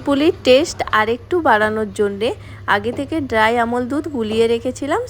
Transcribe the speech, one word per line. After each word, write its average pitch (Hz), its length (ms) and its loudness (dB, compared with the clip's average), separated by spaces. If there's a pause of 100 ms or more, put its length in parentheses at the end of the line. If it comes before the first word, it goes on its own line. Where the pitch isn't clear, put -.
পুলির 285 300 2 (100)
টেস্ট 262 340 4 (220)
আরেকটু 233 400 -2
বাড়ানোর 214 580 2
জন্যে 202 300 -2 (460)
আগে 208 180 -2
থেকে 285 240 -6 (140)
ড্রাই 220 280 4
আমল 240 240 0 (100)
দুধ 294 160 -2
গুলিয়ে 226 440 0
রেখেছিলাম, 269 580 -2